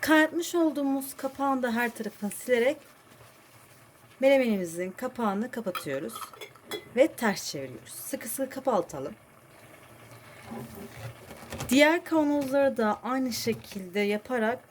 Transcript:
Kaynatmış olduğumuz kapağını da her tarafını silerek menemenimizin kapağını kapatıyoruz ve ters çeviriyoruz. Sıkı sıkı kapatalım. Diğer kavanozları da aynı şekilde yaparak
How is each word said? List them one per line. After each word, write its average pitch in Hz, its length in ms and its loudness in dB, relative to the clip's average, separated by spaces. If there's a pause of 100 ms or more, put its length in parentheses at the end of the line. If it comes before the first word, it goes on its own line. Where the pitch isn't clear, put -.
Kaynatmış 311 540 2
olduğumuz 277 600 0
kapağını 269 460 -2
da 240 100 0
her 233 220 0
tarafını 208 360 -6
silerek 247 460 2 (1400)
menemenimizin 196 720 4
kapağını 233 600 -4
kapatıyoruz 151 640 -6 (800)
ve 277 120 6
ters - 420 -2
çeviriyoruz. 131 420 -10
Sıkı - 360 -10
sıkı 262 220 -4
kapatalım. 170 640 -2 (2500)
Diğer 302 360 6
kavanozları 277 720 2
da 214 260 0
aynı 254 300 -2
şekilde 196 680 -4
yaparak 214 580 0 (120)